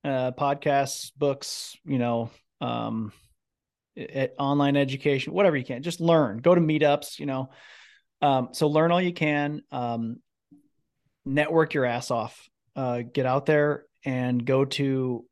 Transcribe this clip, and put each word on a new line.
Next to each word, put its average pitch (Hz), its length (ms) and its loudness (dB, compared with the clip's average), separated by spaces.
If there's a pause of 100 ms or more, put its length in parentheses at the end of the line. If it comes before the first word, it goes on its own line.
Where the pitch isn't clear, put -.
uh, 131 280 -2
podcasts, 139 840 -2
books, - 680 -4
you 139 140 -2
know, 117 320 -2 (280)
um, 113 540 -6 (840)
e-, 147 60 -14
e-, 135 260 -4 (100)
online 143 380 2
education, 139 560 0
whatever 185 240 2
you 131 80 -2
can, 127 200 -10
just 170 180 -8
learn, 151 380 4
go 170 160 4
to 175 60 6
meetups, 151 580 2
you 147 80 -8
know. 131 240 -6 (720)
Um, 131 280 2
so 156 160 0
learn 156 240 4
all 175 100 4
you 175 120 -2
can, 147 480 -2 (100)
um, 117 460 -4 (1080)
network 151 480 2
your 135 120 2
ass 120 260 -2
off, - 380 -6 (260)
uh, 123 260 -2
get 127 240 -4
out 135 200 0
there 147 400 2 (200)
and 127 400 -2
go 135 200 2
to 131 680 -2